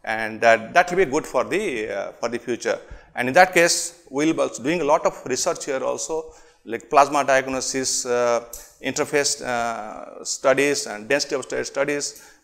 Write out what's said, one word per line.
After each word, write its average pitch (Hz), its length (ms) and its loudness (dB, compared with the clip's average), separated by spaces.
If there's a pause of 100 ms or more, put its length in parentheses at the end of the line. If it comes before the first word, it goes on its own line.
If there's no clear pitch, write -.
and 110 380 -4
that, 113 320 4
that 180 160 6
will 180 80 -2
be 190 80 4
good 139 220 -2
for 127 160 0
the, 127 460 -2
uh, 98 240 -6
for 120 160 -4
the 117 100 -4
future. 110 400 -2 (360)
And 123 120 -2
in 131 60 -2
that 185 200 6
case, - 560 0
we'll 151 240 0
be 139 60 -2
also 127 240 -2
doing 170 160 0
a 147 60 -2
lot 160 200 4
of - 200 -2
research 147 400 -2
here 131 180 -4
also, 143 480 -4 (320)
like 107 260 -10
plasma 143 360 6
diagnosis, 131 800 0
uh, 120 400 2 (360)
interface, 139 600 -2
uh, 117 840 -6
studies, 143 640 2
and 107 200 -10
density 143 280 0
of 127 80 -4
state 127 220 -6
studies, 143 580 -4 (200)